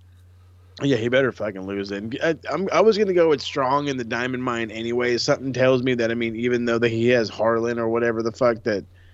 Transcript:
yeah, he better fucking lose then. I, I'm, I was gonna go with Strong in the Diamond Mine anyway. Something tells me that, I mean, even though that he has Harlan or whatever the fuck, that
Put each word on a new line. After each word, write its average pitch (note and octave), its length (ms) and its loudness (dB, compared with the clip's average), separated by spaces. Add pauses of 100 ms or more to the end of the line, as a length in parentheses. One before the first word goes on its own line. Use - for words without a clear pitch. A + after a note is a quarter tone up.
(840)
yeah, C#3 160 2
he A#2 100 -2
better B2+ 240 2
fucking G2 340 -6
lose G2+ 220 -4
then. G2+ 240 -6 (100)
I, D#3+ 140 0 (140)
I'm, F3 200 -4
I D#3+ 120 4
was G#3+ 160 6
gonna G3 160 2
go E3+ 160 6
with C#3 100 2
Strong C#3+ 480 -2
in C#3 80 -2
the B2 80 -4
Diamond B2 400 -4
Mine A#2 260 -2
anyway. A#2+ 480 -2
Something C3+ 360 -2
tells C3 280 4
me B2+ 120 2
that, A#2 160 0
I A#2 40 -2
mean, A2+ 220 -4
even A#2+ 300 0
though A#2 120 2
that A#2 120 2
he A2+ 180 0
has A#2+ 220 4
Harlan A#2 480 0
or A2+ 100 -2
whatever A#2 340 0
the A2+ 100 -4
fuck, A#2 320 0
that G2+ 200 -2 (300)